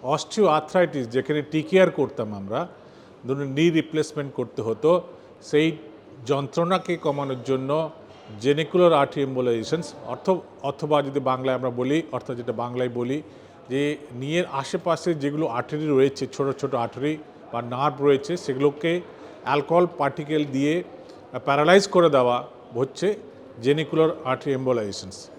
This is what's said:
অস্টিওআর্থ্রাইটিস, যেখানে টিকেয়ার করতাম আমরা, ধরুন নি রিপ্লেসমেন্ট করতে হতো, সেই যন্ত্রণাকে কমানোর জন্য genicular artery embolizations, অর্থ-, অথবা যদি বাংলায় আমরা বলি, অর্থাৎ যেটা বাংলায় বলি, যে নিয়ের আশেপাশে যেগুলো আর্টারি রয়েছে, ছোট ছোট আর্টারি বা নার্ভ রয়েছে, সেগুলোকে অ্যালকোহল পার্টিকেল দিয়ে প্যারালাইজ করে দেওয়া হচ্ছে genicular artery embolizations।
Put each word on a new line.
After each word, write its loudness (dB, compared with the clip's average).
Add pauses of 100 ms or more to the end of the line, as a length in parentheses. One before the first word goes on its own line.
অস্টিওআর্থ্রাইটিস, 2
যেখানে 0
টিকেয়ার 4
করতাম -4
আমরা, -6 (580)
ধরুন -4
নি 4
রিপ্লেসমেন্ট -2
করতে -6
হতো, 2 (400)
সেই 2 (500)
যন্ত্রণাকে -2
কমানোর -4
জন্য -2 (520)
genicular 4
artery 2
embolizations, -2 (200)
অর্থ-, -2 (260)
অথবা 0
যদি -2
বাংলায় 0
আমরা -2
বলি, 0 (100)
অর্থাৎ -6
যেটা -6
বাংলায় -4
বলি, -4 (460)
যে -2 (160)
নিয়ের -2
আশেপাশে -2
যেগুলো -2
আর্টারি -4
রয়েছে, 4
ছোট -4
ছোট -2
আর্টারি -4 (340)
বা -4
নার্ভ -2
রয়েছে, 2
সেগুলোকে 0 (440)
অ্যালকোহল 2 (120)
পার্টিকেল -2
দিয়ে 0 (600)
প্যারালাইজ 6
করে 6
দেওয়া 4 (300)
হচ্ছে -2 (500)
genicular 2 (200)
artery -2
embolizations। -4